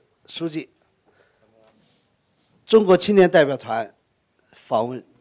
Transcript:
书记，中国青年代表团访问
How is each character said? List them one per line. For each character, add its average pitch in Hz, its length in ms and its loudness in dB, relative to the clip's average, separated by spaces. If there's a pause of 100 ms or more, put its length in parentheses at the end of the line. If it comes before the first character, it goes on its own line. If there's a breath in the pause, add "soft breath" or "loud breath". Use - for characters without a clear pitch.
(260)
书 - 200 -12
记， 151 220 -12 (2000)
中 220 180 4
国 185 120 4
青 202 180 -2
年 180 160 4
代 165 140 4
表 135 120 -4
团 113 380 -10 (580)
访 117 360 -4
问 127 140 -12 (180)